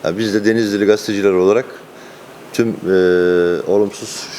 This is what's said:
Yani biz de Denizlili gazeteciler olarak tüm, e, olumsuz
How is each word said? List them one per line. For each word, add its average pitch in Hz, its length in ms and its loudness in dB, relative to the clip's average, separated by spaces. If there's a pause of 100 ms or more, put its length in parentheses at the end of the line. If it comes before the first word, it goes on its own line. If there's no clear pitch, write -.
Yani 85 140 -4
biz 107 160 -4
de 104 120 0
Denizlili 104 400 0
gazeteciler 101 460 2
olarak 95 340 2 (880)
tüm, 117 160 0
e, 92 220 -4 (800)
olumsuz - 560 -4 (120)